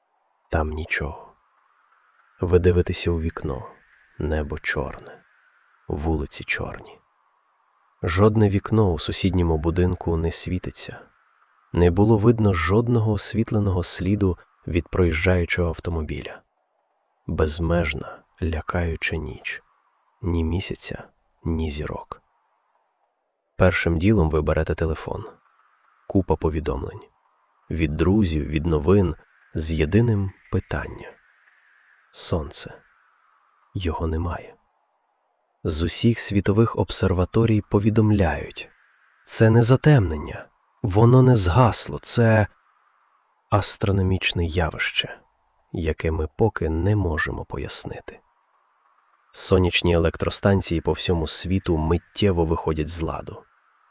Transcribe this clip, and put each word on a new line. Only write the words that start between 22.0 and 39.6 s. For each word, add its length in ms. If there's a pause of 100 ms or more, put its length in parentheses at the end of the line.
Першим 420
ділом 320
ви 120
берете 340
телефон. 500 (840)
Купа 280
повідомлень. 640 (680)
Від 260
друзів, 520
від 180
новин, 500 (380)
з 200
єдиним 580 (200)
питанням. 640 (1000)
Сонце. 680 (920)
Його 340
немає. 480 (1080)
З 200
усіх 360
світових 560
обсерваторій 840
повідомляють. 1080 (560)
Це 240
не 140